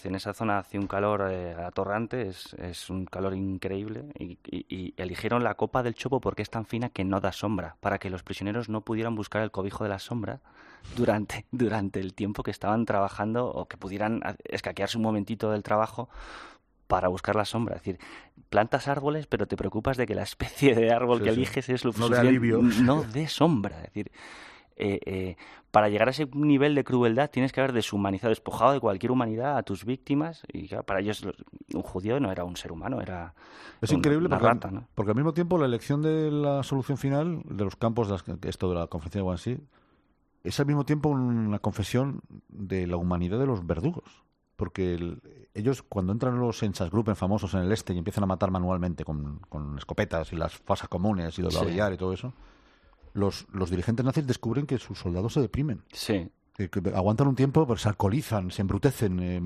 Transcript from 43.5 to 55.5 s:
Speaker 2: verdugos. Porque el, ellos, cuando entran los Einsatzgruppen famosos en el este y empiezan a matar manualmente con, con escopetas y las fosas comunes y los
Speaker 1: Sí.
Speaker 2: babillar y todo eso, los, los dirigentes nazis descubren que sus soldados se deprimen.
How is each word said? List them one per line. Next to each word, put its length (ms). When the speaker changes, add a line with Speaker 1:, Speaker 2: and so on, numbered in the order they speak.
Speaker 2:
verdugos. 560
Porque 380
el, 260
ellos, 280
cuando 300
entran 280
los 220
Einsatzgruppen 540
famosos 380
en 60
el 120
este 200
y 60
empiezan 260
a 40
matar 220
manualmente 540
con, 440
con 280
escopetas 560
y 40
las 180
fosas 340
comunes 500
y 40
los 120
Speaker 1:
Sí. 60
Speaker 2:
babillar 320
y 40
todo 160
eso, 200
los, 380
los 180
dirigentes 340
nazis 220
descubren 400
que 120
sus 200
soldados 360
se 60
deprimen. 420